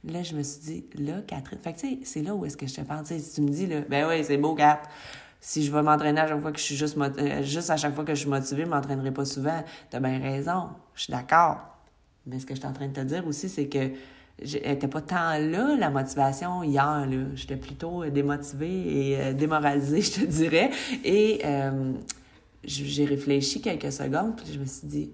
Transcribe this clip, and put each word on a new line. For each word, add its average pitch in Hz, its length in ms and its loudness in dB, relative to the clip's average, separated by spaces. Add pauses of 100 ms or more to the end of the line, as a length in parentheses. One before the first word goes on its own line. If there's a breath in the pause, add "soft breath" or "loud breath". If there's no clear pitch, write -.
Là, 160 180 -6
je 160 140 -6
me 147 80 -2
suis - 180 -8
dit, 156 240 -10 (100)
là, 151 260 -4
Catherine, 147 380 -10
fait 170 140 -8
que, 165 60 -12
tu 277 100 -4
sais, 262 140 -4
c'est - 180 -6
là 190 140 -2
où 180 100 -4
est-ce 143 120 -8
que 139 100 -6
je 131 80 -8
te 151 60 -8
parle. 151 240 -6
Tu 170 100 -6
sais, 160 40 -4
si 147 140 -10
tu 151 80 0
me 143 80 4
dis, 156 160 0
là, « 156 240 -2
Ben 143 180 2
oui, 165 160 2
c'est 143 140 2
beau, 151 160 4
Kat. 147 300 6 (560 loud breath)
Si - 240 -2
je 143 80 2
vais 151 100 4
m'entraîner 151 400 6
à 156 60 4
chaque 151 140 0
fois 156 100 -2
que 147 80 -6
je - 40 -2
suis 143 120 -2
juste 147 200 0
mot-, 147 100 2
euh, 143 360 0
juste 147 300 0
à 156 60 4
chaque 147 180 0
fois 151 80 -4
que 147 100 0
je 139 60 0
suis 143 100 -2
motivée, 139 360 0
je 175 40 -4
m'entraînerai 135 420 0
pas 139 140 -2
souvent. » 151 380 -2 (260 loud breath)
T'as 120 100 -6
bien 131 200 0
raison, 139 500 -2 (240)
je - 100 -8
suis - 80 -8
d'accord. 156 460 4 (720)
Mais 131 120 -6
ce 131 60 -10
que 139 80 -10
je 131 60 -8
suis 139 100 -6
en 135 40 -6
train 139 140 -6
de 135 60 -4
te 135 80 -4
dire 160 240 -2
aussi, 156 240 -4
c'est 143 180 -2
que 135 220 0 (540 loud breath)
j'ai, 143 200 -6
elle 139 120 2
était 139 120 -2
pas 151 140 -2
tant 165 380 0
là, 190 360 2
la 190 140 4
motivation, 139 720 0
hier, 143 460 2
là. 131 260 -2
J'étais 135 240 -8
plutôt, 170 460 -8
euh, 147 80 -2
démotivée 143 1000 0
et, 135 100 2
euh, 135 140 0
démoralisée, 147 680 2
<laughs> - 20 4
je - 180 0
te 277 40 4
dirais. 160 440 4 (340 loud breath)
Et, 214 420 4
euh, 135 480 0 (720 loud breath)
j-, 139 240 -6
j'ai 143 180 2
réfléchi 139 560 0
quelques 151 300 -2
secondes, 156 440 -2
puis 156 180 -12
je 143 60 -6
me 139 60 -4
suis 139 220 -8
dit 147 260 -4